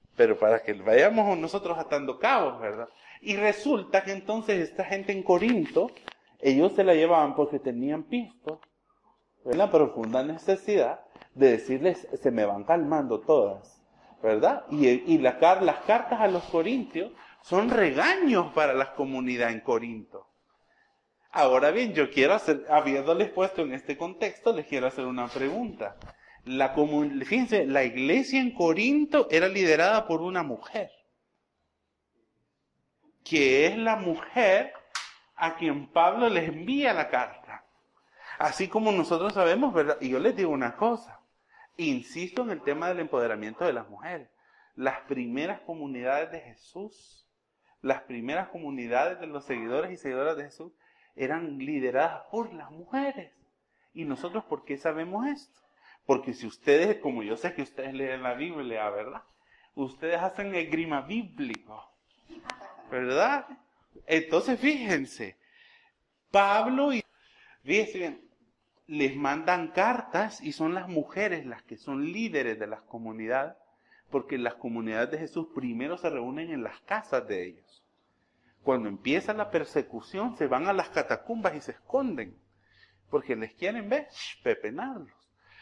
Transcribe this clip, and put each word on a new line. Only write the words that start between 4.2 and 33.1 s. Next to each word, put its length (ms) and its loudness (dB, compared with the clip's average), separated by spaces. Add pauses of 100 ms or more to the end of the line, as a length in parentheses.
esta 160 -6
gente 280 -4
en 100 -4
Corinto, 680 2 (480)
ellos 340 4
se 100 4
la 120 8
llevaban 400 6
porque 240 0
tenían 420 -4
pisto, 600 -8 (840)
¿verdad? 240 2
Profunda 540 2
necesidad 800 0 (340)
de 160 8
decirles, 560 0 (120)
"Se 120 2
me 140 2
van 180 -2
calmando 560 0
todas", 600 0 (440)
¿verdad? 480 2
Y, 160 4
y 320 4
la 180 4
car-, 240 6
las 200 2
cartas 380 2
a 80 4
los 180 0
corintios 680 -2 (320)
son 260 2
regaños 840 4
para 200 4
la 220 0
comunidad 560 -2
en 80 -8
Corinto. 680 -4 (1040)
Ahora 380 6
bien, 240 0
yo 160 2
quiero 240 4
hacer, 360 0
habiéndoles 600 4
puesto 320 -2
en 120 -4
este 240 -8
contexto, 540 -2
les 140 -4
quiero 220 -2
hacer 180 -4
una 220 -4
pregunta. 680 -6 (500)
La 280 0
comun-, 520 2
fíjense, 400 2
la 180 4
iglesia 560 2
en 140 0
Corinto 760 4
era 200 4
liderada 580 4
por 140 0
una 220 -2
mujer, 460 -8 (2250)